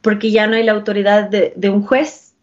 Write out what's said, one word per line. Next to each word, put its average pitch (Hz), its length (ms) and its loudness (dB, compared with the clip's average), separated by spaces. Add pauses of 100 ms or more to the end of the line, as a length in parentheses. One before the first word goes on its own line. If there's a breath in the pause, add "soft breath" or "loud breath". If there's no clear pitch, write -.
porque 214 300 0
ya 214 140 2
no 220 100 0
hay 226 80 0
la 214 80 2
autoridad 208 560 0
de, 196 260 0
de 196 160 -2
un 202 120 0
juez 277 600 -4